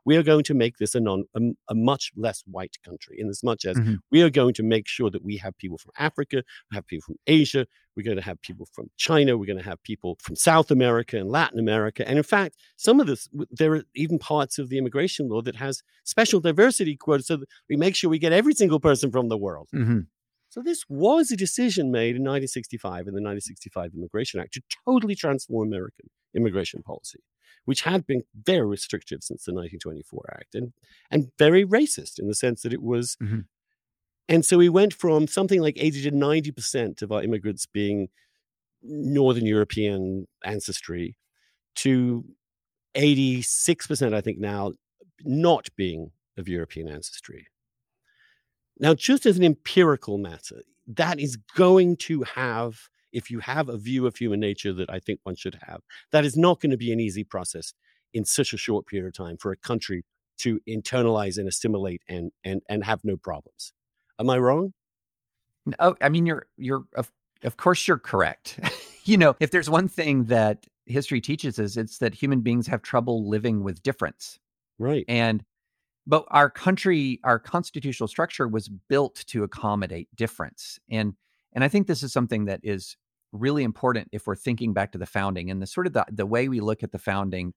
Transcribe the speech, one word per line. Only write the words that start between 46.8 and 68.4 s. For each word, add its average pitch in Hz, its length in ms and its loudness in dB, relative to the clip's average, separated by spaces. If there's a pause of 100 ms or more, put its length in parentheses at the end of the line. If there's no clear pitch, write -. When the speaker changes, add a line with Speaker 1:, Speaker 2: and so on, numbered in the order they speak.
Speaker 1:
ancestry. - 580 -16 (1300)
Now, 151 160 4
just 269 320 2
as 196 100 6
an 180 80 4
empirical 156 720 2
matter, 85 460 -10 (240)
that 156 340 -2
is 135 160 -4
going 180 640 6
to 151 240 -4
have, 117 640 -6 (240)
if - 180 -8
you 117 100 -8
have 135 280 -4
a 120 80 -8
view 123 300 -2
of 117 100 -2
human 104 240 -2
nature 101 320 -2
that 90 160 -6
I 92 120 -8
think - 220 -8
one 92 140 -8
should - 300 -10
have, 85 140 -16 (320)
that 151 120 4
is 135 100 -2
not 170 280 4
gonna 135 160 0
be 117 120 -4
an 113 80 0
easy 107 240 -4
process 90 520 -10 (400)
in 110 100 -4
such - 300 -2
a - 20 -8
short - 300 -4
period 95 200 -8
of 90 60 -12
time 87 240 -10
for 98 160 -6
a 95 40 -6
country 98 480 -6 (340)
to 113 280 -2
internalize 110 680 0
and 101 100 -4
assimilate 95 640 -4
and, 87 240 -8 (100)
and, 95 280 -6
and 104 120 -2
have 107 220 -2
no 98 140 -2
problems. - 560 -14 (440)
Am 120 120 2
I 127 80 4
wrong? 147 340 2 (920)
Speaker 2:
No, 170 340 2
I 139 80 4
mean, 170 160 2
you're, 165 220 -2 (100)
you're, 135 280 -6 (120)
of, - 160 -6 (300)
of 123 160 -6
course - 280 2
you're 160 120 4
correct. - 640 -2